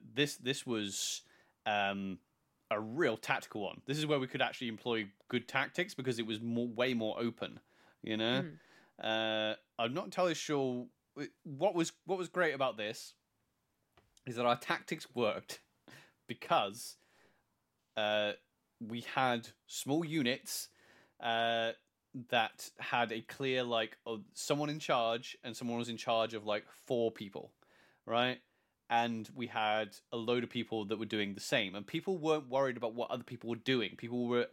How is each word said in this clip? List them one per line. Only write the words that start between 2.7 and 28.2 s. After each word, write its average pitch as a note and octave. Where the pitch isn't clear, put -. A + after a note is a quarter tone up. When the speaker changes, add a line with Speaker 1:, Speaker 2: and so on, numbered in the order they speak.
Speaker 1:
a G#2+
real A#2
tactical -
one. F2+
This C#3+
is D3+
where D3
we C3
could C3
actually B2
employ A2
good A#2+
tactics C#3
because B2+
it A#2
was A2
more, A#2
way B2
more A2
open, A#2
you A2
know? A#2
Speaker 2:
Mm. D#3
Speaker 1:
Uh, A2
I'm A#2+
not F#3+
entirely F3+
sure C3
w-, C#3+
what D#3+
was, E3
what F#3
was F3+
great E3+
about C3
this G#2+
is A#2+
that A#2+
our A#2+
tactics -
worked -
because, A#2+
uh, G#2+
we A#2
had B2
small D#3
units, D3
uh, A#2
that A2+
had A#2+
a A2+
clear, C3
like, A2+
uh, A2+
someone D3
in D3+
charge, A#2+
and A#2
someone A#2
was A#2
in A2+
charge A2+
of, G#2
like, G#2+
four A#2
people, -
right? A#2+